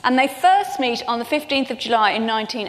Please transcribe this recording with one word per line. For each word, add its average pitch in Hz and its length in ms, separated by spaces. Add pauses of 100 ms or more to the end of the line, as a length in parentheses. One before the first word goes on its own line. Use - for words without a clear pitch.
and 254 140
they 269 80
first 381 540
meet 240 260
on 233 140
the 233 40
fifteenth 269 460
of 226 80
July 220 320
in 220 160
nineteen 220 420